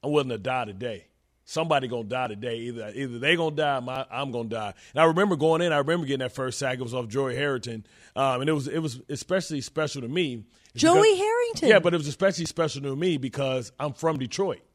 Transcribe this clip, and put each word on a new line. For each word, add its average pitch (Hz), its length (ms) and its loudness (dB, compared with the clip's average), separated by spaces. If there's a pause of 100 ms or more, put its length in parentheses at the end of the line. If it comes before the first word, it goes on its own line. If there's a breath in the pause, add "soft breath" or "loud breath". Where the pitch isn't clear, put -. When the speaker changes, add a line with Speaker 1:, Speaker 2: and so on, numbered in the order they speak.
Speaker 1:
I'm 147 100 -2
willing 143 180 2
to 113 80 -4
die 127 260 -2
today. 104 420 -10 (380)
Somebody 156 440 0
gonna 117 160 -4
die 123 240 -4
today. 113 320 -6
Either, 117 340 -8
either 127 240 -6
they 147 180 4
gonna 160 200 0
die, 147 220 0
or - 40 -2
my, 131 280 -6
I'm 135 200 -6
gonna 117 180 -4
die." 104 240 -6 (220 soft breath)
And 143 80 2
I - 20 10
remember 175 320 4
going 160 260 4
in, 175 100 2
I 147 60 2
remember 156 280 0
getting 135 140 -2
that 123 120 -4
first 131 260 -6
sack. 131 200 -4
It 127 40 -6
was 120 120 -8
off 123 140 -4
Joey 127 280 -2
Harrington. 123 480 -4 (320 soft breath)
Um, 131 240 2
and 139 100 0
it - 40 4
was, 139 140 -2
it 156 100 -2
was 135 300 -4
especially 156 520 -4
special 143 420 -4
to 117 60 -8
me. 131 360 -4 (300 soft breath)
It's - 80 0
Speaker 2:
Joey 349 200 8
Speaker 1:
because 427 160 6
Speaker 2:
Harrington? 440 500 0
Speaker 1:
Yeah, 214 120 10
but 170 120 2
it 175 60 2
was 147 100 -4
especially 175 380 0
special 147 360 -2
to 139 140 -4
me 165 220 0
because 131 600 -4
I'm 143 140 -4
from 160 260 0
Detroit. 135 440 -4 (120)